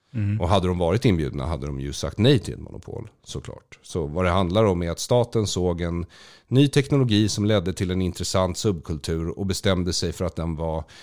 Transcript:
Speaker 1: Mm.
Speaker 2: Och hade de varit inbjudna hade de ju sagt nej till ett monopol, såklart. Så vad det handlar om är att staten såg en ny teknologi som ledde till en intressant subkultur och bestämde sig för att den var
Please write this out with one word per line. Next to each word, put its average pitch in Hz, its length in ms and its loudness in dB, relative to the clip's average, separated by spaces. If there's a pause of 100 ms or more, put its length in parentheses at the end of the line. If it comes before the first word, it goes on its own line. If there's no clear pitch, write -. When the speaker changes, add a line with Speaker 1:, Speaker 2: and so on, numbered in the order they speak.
(140)
Speaker 1:
Mm. 104 260 0
Speaker 2:
Och 87 80 2
hade 92 200 4
de 90 100 0
varit 87 260 2
inbjudna 73 420 2
hade 71 200 -4
de 69 140 -6
ju 71 120 -6
sagt - 260 -6
nej 120 200 6
till - 160 -8
ett - 60 -14
monopol, - 500 -14 (140)
såklart. - 580 -14
Så 82 240 -4
vad 78 180 -2
det 90 60 2
handlar 95 340 2
om 90 180 2
är 85 80 -4
att 85 100 -6
staten 117 460 2
såg 90 340 0
en 85 260 -4 (420)
ny 135 200 6
teknologi 123 600 4
som 101 160 -2
ledde 101 280 2
till 90 180 -2
en 92 120 0
intressant 90 560 -2
subkultur 82 800 -4
och 101 80 -4
bestämde 90 460 0
sig 85 200 -2
för 90 120 -6
att 82 120 -6
den 82 200 -4
var 80 280 -4 (180)